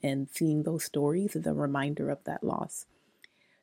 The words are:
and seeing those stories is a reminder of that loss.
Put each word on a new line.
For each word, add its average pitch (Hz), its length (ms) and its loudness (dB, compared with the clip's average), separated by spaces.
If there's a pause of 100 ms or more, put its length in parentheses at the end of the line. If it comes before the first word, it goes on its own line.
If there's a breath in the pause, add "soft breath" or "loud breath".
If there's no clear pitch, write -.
and 139 260 0
seeing 151 340 2
those 160 220 0
stories 151 500 2
is 165 120 -2
a 151 80 2
reminder 143 560 0
of 143 140 -4
that - 200 -6
loss. - 400 -2 (800 soft breath)